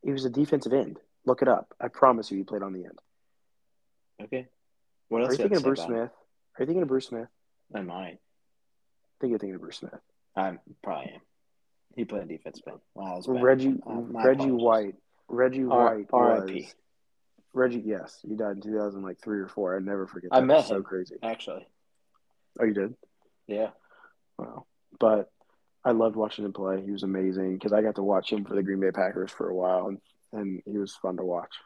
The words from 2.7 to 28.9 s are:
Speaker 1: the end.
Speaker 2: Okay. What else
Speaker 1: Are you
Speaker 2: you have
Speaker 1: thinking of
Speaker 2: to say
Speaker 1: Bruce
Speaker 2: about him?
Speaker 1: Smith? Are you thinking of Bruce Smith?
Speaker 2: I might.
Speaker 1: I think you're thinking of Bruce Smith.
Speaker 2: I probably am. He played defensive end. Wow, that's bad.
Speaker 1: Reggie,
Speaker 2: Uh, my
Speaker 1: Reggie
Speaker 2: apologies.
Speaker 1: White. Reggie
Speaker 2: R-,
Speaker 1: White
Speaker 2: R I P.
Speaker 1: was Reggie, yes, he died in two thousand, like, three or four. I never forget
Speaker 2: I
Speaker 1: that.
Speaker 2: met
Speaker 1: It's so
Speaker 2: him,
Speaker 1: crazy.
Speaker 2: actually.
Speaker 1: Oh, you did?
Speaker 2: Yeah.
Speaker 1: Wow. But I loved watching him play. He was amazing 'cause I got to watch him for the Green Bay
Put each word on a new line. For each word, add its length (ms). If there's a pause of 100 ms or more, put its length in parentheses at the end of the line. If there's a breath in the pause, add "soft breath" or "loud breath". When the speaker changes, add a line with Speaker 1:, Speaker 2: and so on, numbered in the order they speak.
Speaker 1:
the 120
end. 140 (1200)
Speaker 2:
Okay. 260 (600)
What 140
else 80
Speaker 1:
Are 20
you 60
Speaker 2:
you 60
have 60
Speaker 1:
thinking 60
of 60
Speaker 2:
to 0
say 60
Speaker 1:
Bruce 120
Speaker 2:
about 100
him? 60
Speaker 1:
Smith? 140
Are 520
you 40
thinking 160
of 60
Bruce 200
Smith? 200 (460)
Speaker 2:
I 60
might. 380
Speaker 1:
I 1000
think 100
you're 80
thinking 180
of 40
Bruce 180
Smith. 220 (360)
Speaker 2:
I 220 (240)
probably 320
am. 60 (760)
He 80
played 240
defensive 400
end. 120 (140)
Wow, 200
that's 120
bad. 160
Speaker 1:
Reggie, 420
Speaker 2:
Uh, 100
my 300
Speaker 1:
Reggie 260
Speaker 2:
apologies. 120
Speaker 1:
White. 320 (340)
Reggie 360
Speaker 2:
R-, 320
Speaker 1:
White 160
Speaker 2:
R 300
I 40
P. 160
Speaker 1:
was 120 (800)
Reggie, 300
yes, 440
he 80
died 200
in 40
two 160
thousand, 260
like, 180
three 200
or 80
four. 260
I 60
never 260
forget 240
Speaker 2:
I 100
Speaker 1:
that. 60
Speaker 2:
met 140
Speaker 1:
It's 80
so 80
Speaker 2:
him, 80
Speaker 1:
crazy. 380
Speaker 2:
actually. 440 (960)
Speaker 1:
Oh, 40
you 100
did? 200 (520)
Speaker 2:
Yeah. 240 (680 soft breath)
Speaker 1:
Wow. 280 (340)
But 320 (520)
I 80
loved 220
watching 300
him 80
play. 300
He 80
was 140
amazing 540
'cause 140
I 100
got 140
to 60
watch 280
him 140
for 100
the 80
Green 180
Bay 100